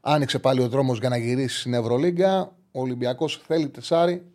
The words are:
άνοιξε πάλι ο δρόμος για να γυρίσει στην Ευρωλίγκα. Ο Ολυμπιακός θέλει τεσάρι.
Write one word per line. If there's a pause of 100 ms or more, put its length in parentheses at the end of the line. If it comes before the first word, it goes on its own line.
άνοιξε
πάλι
ο
δρόμος
για
να
γυρίσει
στην
Ευρωλίγκα. (300)
Ο
Ολυμπιακός
θέλει
τεσάρι.